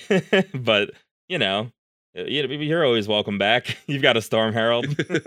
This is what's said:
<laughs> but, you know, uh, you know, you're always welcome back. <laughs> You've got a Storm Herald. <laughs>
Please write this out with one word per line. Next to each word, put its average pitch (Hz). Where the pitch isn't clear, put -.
<laughs> 190
but, 113
you 180
know, 107
uh, 90
you 139
know, 135
you're 151
always 113
welcome 104
back. 113
<laughs> -
You've 139
got 131
a 113
Storm 110
Herald. 117
<laughs> 147